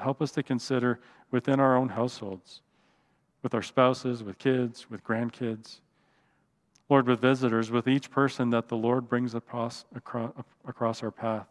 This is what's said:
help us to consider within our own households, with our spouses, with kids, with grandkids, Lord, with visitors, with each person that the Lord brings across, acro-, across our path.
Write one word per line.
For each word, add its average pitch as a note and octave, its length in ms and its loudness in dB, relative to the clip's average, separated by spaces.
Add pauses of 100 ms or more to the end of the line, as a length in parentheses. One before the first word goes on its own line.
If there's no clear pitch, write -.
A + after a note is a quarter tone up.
help C3+ 200 -4
us D3 100 -2
to C#3+ 120 -4
consider B2 560 0 (320)
within C3+ 280 2
our C3 180 6
own B2+ 120 2
households, G#2 720 -8 (840)
with B2 100 -4
our A2+ 80 0
spouses, B2+ 640 2
with G2 140 -12
kids, B2+ 520 0
with A2 140 -12
grandkids, A2+ 760 -4 (1120)
Lord, C3+ 180 6
with B2 140 2
visitors, B2 500 2
with A#2+ 160 0
each C3+ 240 0
person C3 400 0
that A#2 160 0
the A#2 100 -4
Lord A#2+ 320 0
brings A#2+ 240 -2
across, A#2 520 -8 (100)
acro-, A#2+ 500 -8 (220)
across A2+ 340 -4
our A2 100 -6
path. A2 400 -6